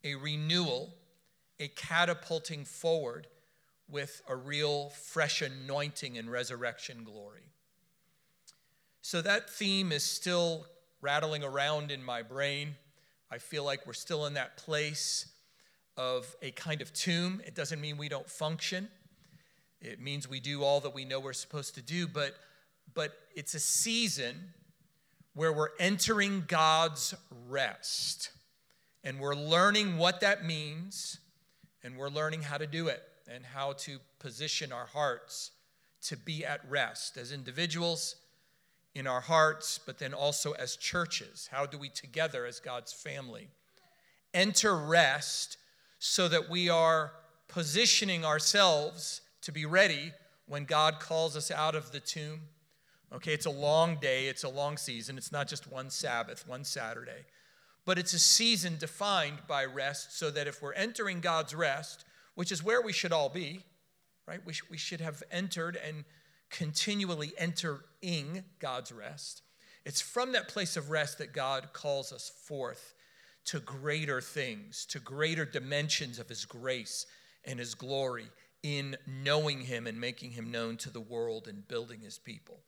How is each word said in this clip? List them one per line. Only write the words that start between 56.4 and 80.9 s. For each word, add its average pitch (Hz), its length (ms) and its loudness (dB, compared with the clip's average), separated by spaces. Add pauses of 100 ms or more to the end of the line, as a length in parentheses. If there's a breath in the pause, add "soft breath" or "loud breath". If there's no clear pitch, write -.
one 127 180 -10
Saturday, 120 600 -6 (600 soft breath)
but 185 140 4
it's 180 140 0
a 175 60 2
season 180 600 6
defined 160 680 0
by 139 180 0
rest 135 540 -4
so 156 120 0
that 143 160 -2
if 143 140 -6
we're 139 140 -8
entering 202 460 -2
God's 160 340 0
rest, 156 500 -2 (340 soft breath)
which 175 140 -2
is 160 100 -4
where 226 180 6
we 220 120 -2
should 170 200 2
all 147 160 4
be, 165 360 -6 (600)
right? 165 220 -10
We 165 60 -10
sh-, - 180 -8
we 165 60 -12
should 160 240 -6
have 156 280 -6
entered 175 460 -2
and 151 300 -8 (460 soft breath)
continually 165 840 0
entering 170 1080 -2 (160)
God's 131 320 -6
rest. 120 500 -12 (420 soft breath)
It's 143 160 0
from 254 300 -2
that 214 160 2
place 185 300 -4
of 147 120 -6
rest 151 300 -2
that 139 140 -10
God 135 400 -2
calls 139 400 -4
us - 180 -12 (160)
forth 127 480 -8 (520 soft breath)
to 156 120 -4
greater 139 640 -2
things, 113 720 -6
to 139 100 -6
greater 156 440 0
dimensions 139 760 -2
of 110 80 -12
his 113 160 -8
grace 123 640 -4 (380 loud breath)
and 131 140 -6
his 117 160 -6
glory 127 540 -2 (340 soft breath)
in 139 420 -4
knowing 139 580 2
him 120 260 -4
and 113 120 -6
making 120 300 -6
him 117 220 -8
known 117 240 -2
to 127 140 -8